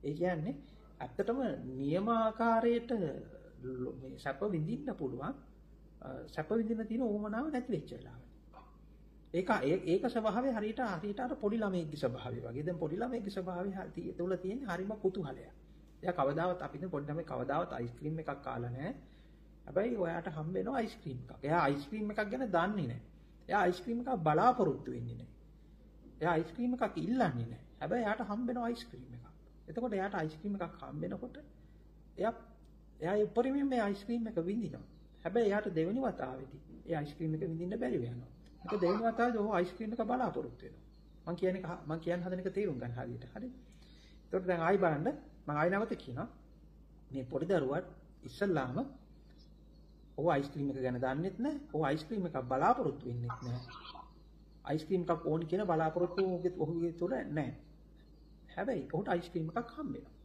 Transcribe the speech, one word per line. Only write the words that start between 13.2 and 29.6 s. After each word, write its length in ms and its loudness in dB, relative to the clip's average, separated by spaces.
ස්වභාවය 400 -2
හ-, 220 -6
තිය-, 200 -6
තුල 240 0
තියෙන 300 -4
හරිම 300 -2
කුතුහලයක්. 560 -2
එයා 140 -2
කවදාවත්, 500 2
අපි 160 -8
දැන් 120 -4
පොඩි 160 -2
ළමයි 180 -2
කවදාවත් 480 0
අයිස්ක්‍රීම් 460 -4
එකක් 240 -6
කාලා 280 -4
නැහැ. 240 -4
හැබැයි 340 0
ඔයාට 320 0
හම්බ 260 -4
වෙනවා 220 0
අයිස්ක්‍රීම් 440 -4
එකක්. 200 -14
එයා 220 4
අයිස්ක්‍රීම් 480 0
එකක් 120 -2
ගැන 240 -2
දන්නේ 400 2
නැහැ. 140 -4
එයා 180 4
අයිස්ක්‍රීම් 380 2
එකක් 160 -4
බලාපොරොත්තු 760 6
වෙන්නේ 260 -6
නැහැ. 180 -14
එයා 160 2
අයිස්ක්‍රීම් 420 0
එකක් 220 0
ඉල්ලන්නේ 500 2
නැහැ. 180 -12
හැබැයි 280 0
එයාට 180 0
හම්බ 240 -2
වෙනවා 200 -2
අයිස්ක්‍රීම් 460 -6
එකක්. 140 -14